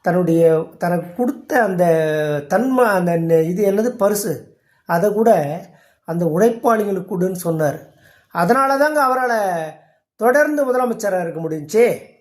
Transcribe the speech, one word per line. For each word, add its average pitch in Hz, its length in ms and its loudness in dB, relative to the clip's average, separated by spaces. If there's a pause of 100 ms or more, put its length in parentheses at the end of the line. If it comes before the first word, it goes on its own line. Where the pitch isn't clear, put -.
தன்னுடைய, 165 640 2 (120)
தனக்கு 175 380 -4
கொடுத்த 247 480 -2
அந்த 180 220 0 (640)
தன்மை, 254 380 2
அந்த 175 320 0
ந-, 165 260 2
இது 190 280 0
என்னது, 220 180 0
பரிசு, 208 680 -4 (280)
அதை 175 260 0
கூட 190 500 2 (440)
அந்த 170 200 -4
உழைப்பாளிகளுக்கு 202 920 0
கொடுன்னு 190 120 -2
சொன்னார். 160 560 -4 (440)
அதனால 269 460 2
தாங்க 294 260 0
அவரால 226 600 0 (520)
தொடர்ந்து 285 480 0
முதலமைச்சரா 226 580 -2
இருக்க 160 280 -6
முடிஞ்சுச்சு. 160 720 -2